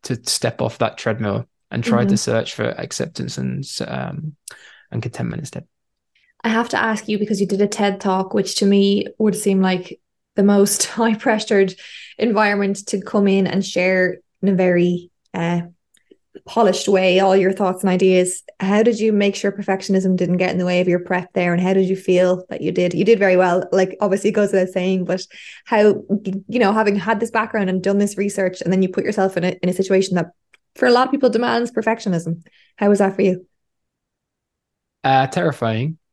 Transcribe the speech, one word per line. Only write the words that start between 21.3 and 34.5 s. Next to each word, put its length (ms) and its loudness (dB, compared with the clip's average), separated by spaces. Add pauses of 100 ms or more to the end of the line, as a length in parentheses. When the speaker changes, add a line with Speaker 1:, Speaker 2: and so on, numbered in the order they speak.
Speaker 2:
there? 200 0
And 80 0
how 120 2
did 140 2
you 80 0
feel 540 2
that 120 -10
you 100 -2
did? 240 0
You 100 0
did 140 4
very 180 4
well, 340 2
like, 300 0
obviously 300 0
it 20 -6
goes 180 0
without 180 2
saying, 360 -2
but 200 -4 (400)
how, 380 4 (440)
you 120 -4
know, 140 2
having 220 2
had 240 -2
this 100 -4
background 400 -2
and 140 -2
done 160 0
this 180 -2
research, 440 -4
and 120 0
then 80 2
you 80 0
put 160 -4
yourself 320 0
in 60 -2
a, 60 0 (120)
in 80 0
a 40 -2
situation 420 0
that 160 -2 (420)
for 140 0
a 40 4
lot 140 4
of 60 -4
people 180 2
demands 420 -2
perfectionism. 720 -4 (340)
How 120 2
was 80 4
that 180 2
for 60 -2
you? 240 0 (1600)